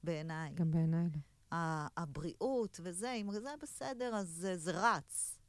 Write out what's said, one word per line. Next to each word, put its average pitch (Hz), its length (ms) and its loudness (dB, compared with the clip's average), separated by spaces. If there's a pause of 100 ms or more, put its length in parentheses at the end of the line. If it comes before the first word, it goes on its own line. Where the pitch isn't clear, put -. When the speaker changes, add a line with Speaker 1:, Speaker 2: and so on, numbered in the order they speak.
Speaker 1:
בעיניי. 160 500 -2
Speaker 2:
גם 165 180 4
בעיניי 165 320 6 (100)
לא. - 440 -6
Speaker 1:
ה-, 160 300 0 (140)
הבריאות 175 800 -2
וזה, 180 300 -4
אם 208 180 -2
זה 208 80 -2 (220)
בסדר, 254 540 -4
אז 202 120 0
זה, 175 300 -2
זה 170 180 -2
רץ. 196 720 2